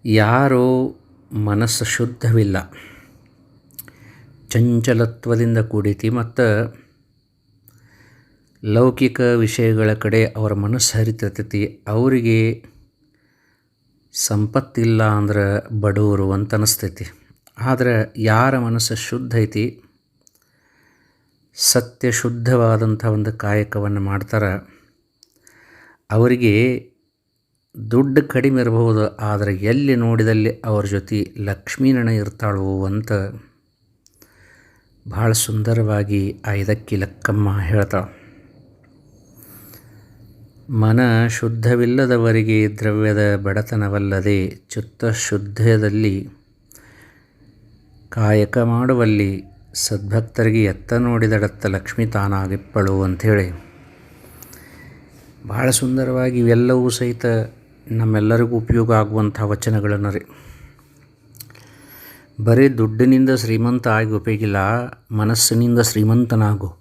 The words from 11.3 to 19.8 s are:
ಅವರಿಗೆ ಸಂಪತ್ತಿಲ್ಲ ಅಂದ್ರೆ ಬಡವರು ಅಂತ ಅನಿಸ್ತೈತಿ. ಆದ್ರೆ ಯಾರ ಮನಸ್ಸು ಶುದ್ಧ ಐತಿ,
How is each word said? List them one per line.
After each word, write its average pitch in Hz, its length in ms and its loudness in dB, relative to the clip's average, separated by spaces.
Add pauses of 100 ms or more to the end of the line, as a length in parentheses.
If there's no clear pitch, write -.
ಅವರಿಗೆ 113 760 0 (1500)
ಸಂಪತ್ತಿಲ್ಲ 110 920 0
ಅಂದ್ರೆ 104 760 0
ಬಡವರು 101 520 0
ಅಂತ 104 220 -2
ಅನಿಸ್ತೈತಿ. 104 500 -4 (540)
ಆದ್ರೆ 123 580 0
ಯಾರ 113 420 2
ಮನಸ್ಸು 113 360 -2
ಶುದ್ಧ 120 420 -6
ಐತಿ, 107 460 -2 (1700)